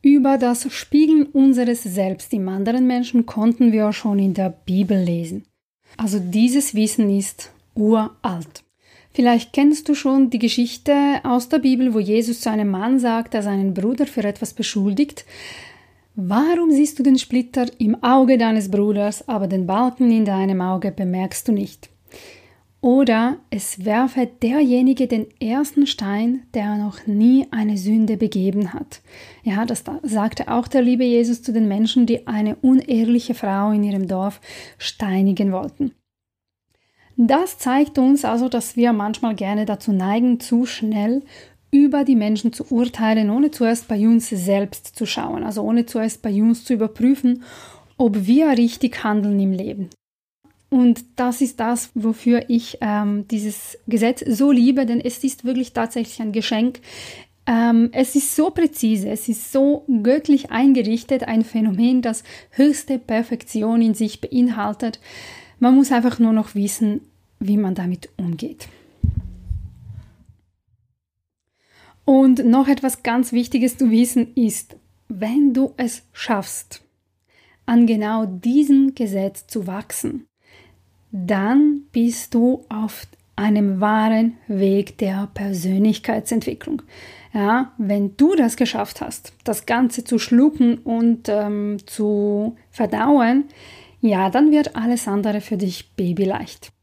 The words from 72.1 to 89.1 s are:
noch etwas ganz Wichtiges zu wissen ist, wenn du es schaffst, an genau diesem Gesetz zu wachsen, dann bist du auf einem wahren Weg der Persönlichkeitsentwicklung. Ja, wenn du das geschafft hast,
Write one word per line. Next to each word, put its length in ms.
noch 240
etwas 340
ganz 300
Wichtiges 460
zu 120
wissen 440
ist, 420
wenn 460
du 240
es 240
schaffst, 680
an 220
genau 400
diesem 680
Gesetz 520
zu 200
wachsen, 600
dann 720
bist 420
du 340
auf 380
einem 440
wahren 560
Weg 500
der 340
Persönlichkeitsentwicklung. 1500
Ja, 460
wenn 380
du 180
das 220
geschafft 440
hast, 320